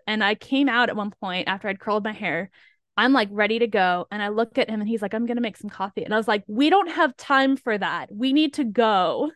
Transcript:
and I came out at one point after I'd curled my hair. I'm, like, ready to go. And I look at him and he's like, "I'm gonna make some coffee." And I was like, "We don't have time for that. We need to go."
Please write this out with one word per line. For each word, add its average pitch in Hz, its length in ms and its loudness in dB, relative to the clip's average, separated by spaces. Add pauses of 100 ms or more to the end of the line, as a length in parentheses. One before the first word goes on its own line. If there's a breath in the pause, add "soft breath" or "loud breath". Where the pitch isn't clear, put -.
and 214 160 -2
I 208 140 2
came 277 320 0
out 240 200 4
at - 80 -4
one 208 140 -4
point 185 380 -6
after 190 200 -4
I'd 190 120 -6
curled 208 240 -2
my 214 80 -4
hair. 180 380 -6 (460 soft breath)
I'm, 240 160 4
like, 220 200 2
ready 214 260 0
to 233 80 2
go. 185 460 0
And 208 100 -6
I 208 60 -4
look 226 300 -2
at 240 120 0
him 220 100 -4
and 208 80 -4
he's 226 140 -2
like, 196 120 -4
"I'm 233 120 -2
gonna 247 140 -4
make 220 160 -6
some 208 140 -14
coffee." - 340 -6
And 208 100 -2
I - 20 2
was 226 120 0
like, 208 180 0
"We 262 240 2
don't 370 200 4
have 311 260 2
time 269 400 2
for 226 200 -4
that. 170 380 -6
We 254 180 -2
need 302 220 2
to 302 100 -2
go." 208 720 2